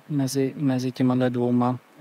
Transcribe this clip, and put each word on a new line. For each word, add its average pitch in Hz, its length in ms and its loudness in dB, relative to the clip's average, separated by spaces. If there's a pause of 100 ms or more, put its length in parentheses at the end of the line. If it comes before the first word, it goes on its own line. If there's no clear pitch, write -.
mezi, 135 480 -2
mezi 131 340 0
těma 127 240 2
dvouma 123 640 0 (220)